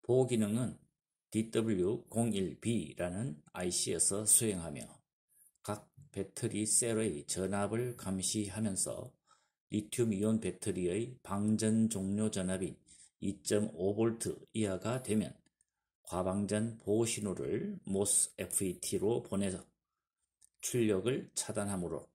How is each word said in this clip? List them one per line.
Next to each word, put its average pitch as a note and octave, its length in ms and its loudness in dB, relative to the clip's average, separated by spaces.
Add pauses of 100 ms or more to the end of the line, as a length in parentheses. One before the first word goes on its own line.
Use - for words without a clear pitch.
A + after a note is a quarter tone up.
보호 B2+ 220 6
기능은 A2 540 0 (520)
디더블유 A2 760 2
공일 G2 540 0
비라는 G2+ 800 -2 (100)
아이씨에서 F#2 720 0
수행하며, F2 760 0 (640)
각 - 300 -8 (200)
배터리 G#2 520 -4
셀의 A2 640 0
전압을 G2+ 720 -2
감시하면서 F#2+ 1160 -2 (580)
리튬 A2 420 0
이온 G#2+ 260 2
배터리의 F#2+ 840 -2
방전 A2 680 2
종료 G2+ 420 0
전압이 F#2 460 -2 (420)
이점오 G2 720 0
볼트 A2+ 600 0
이하가 G#2+ 500 0
되면 G#3 340 0 (640)
과방전 G2+ 760 0
보호 A2 280 4
신호를 A2+ 800 -2
모스 - 540 2
에프이티로 F#2+ 880 0
보내서 G2 420 -2 (960)
출력을 A2+ 720 2
차단하므로 G2 800 -4